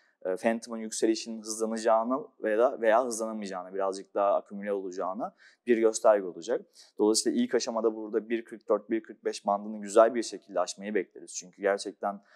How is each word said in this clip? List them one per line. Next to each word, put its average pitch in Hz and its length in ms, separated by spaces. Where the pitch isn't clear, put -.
e, 92 120
Phantom'ın 113 420
yükselişinin 113 640
hızlanacağını 113 840
veya, 110 380
veya 113 240
hızlanamayacağını, 104 720
birazcık 95 400
daha 101 200
akümüle 101 380
olacağına 95 640
bir 117 120
gösterge 110 480
olacak. 87 400
Dolayısıyla 110 440
ilk 123 120
aşamada 113 420
burada 110 320
bir 113 160
kırk - 240
dört, 104 220
bir 110 120
kırk - 220
beş 107 220
bandını 104 320
güzel 110 360
bir 113 80
şekilde 92 380
aşmayı 98 340
bekleriz. 87 400
Çünkü 90 280
gerçekten 101 580